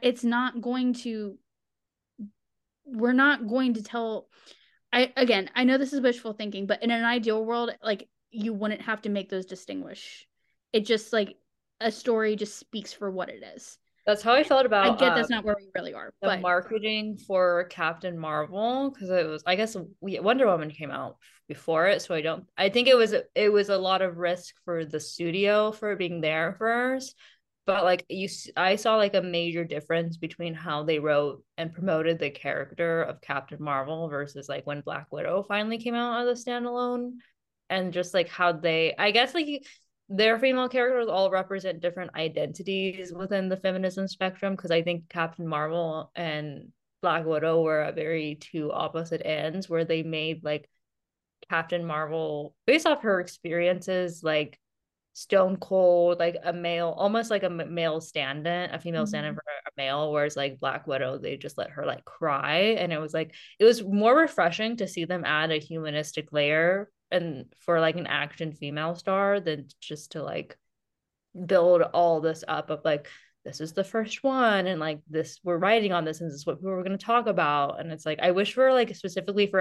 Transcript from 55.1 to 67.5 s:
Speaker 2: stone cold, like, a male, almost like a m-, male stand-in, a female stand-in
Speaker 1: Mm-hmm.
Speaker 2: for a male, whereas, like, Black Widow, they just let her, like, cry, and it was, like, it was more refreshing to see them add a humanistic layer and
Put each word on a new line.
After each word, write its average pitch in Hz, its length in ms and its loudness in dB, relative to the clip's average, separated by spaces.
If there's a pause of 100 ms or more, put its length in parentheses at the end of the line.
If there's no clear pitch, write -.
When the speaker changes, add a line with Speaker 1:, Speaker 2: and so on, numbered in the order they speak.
Speaker 2:
stone 190 380 4
cold, 175 640 6
like, 170 240 2
a 175 80 0
male, 170 440 -2
almost 220 340 0
like 202 120 0
a 190 40 0
m-, 170 280 -6
male 160 260 0
stand-in, 156 720 -4
a - 80 -8
female 165 260 -4
stand-in 151 280 -4
Speaker 1:
Mm-hmm. 151 60 -10
Speaker 2:
for 151 40 -14 (240)
a 147 100 -10
male, 143 360 -2
whereas, 147 240 0
like, 139 240 -4
Black 135 260 -4
Widow, 135 320 -2
they 135 180 -6
just 143 220 -12
let - 120 -6
her, 147 140 -10
like, 135 200 -6
cry, 160 720 0
and 175 140 -2
it 156 80 -4
was, 156 120 -8
like, 160 220 -4 (240)
it 202 60 6
was 233 180 8
more 202 340 4
refreshing 220 600 2
to 208 100 -4
see 175 200 -6
them 180 180 -4
add 156 260 0
a 156 80 0
humanistic 151 720 -6
layer 160 560 2 (220)
and 165 420 -4 (120)